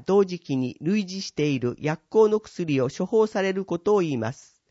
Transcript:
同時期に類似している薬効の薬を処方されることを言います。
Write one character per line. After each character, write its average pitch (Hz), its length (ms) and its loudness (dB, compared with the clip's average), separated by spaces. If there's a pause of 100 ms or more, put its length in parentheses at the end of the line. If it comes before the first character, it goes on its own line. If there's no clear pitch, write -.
同 196 180 4
時 180 160 -4
期 - 160 -4
に 127 260 -2
類 196 240 0
似 185 160 -10
し - 100 -12
て 151 180 0
い 135 100 -2
る 120 200 -2
薬 156 300 -4
効 220 200 6
の 214 100 0
薬 160 420 -4
を 123 80 0
処 185 180 -6
方 220 180 2
さ 214 160 -2
れ 190 120 0
る 190 120 -4
こ 170 140 -4
と 208 160 2
を 202 60 4
言 160 100 -2
い 131 60 -2
ま 110 160 -4
す。 - 380 -20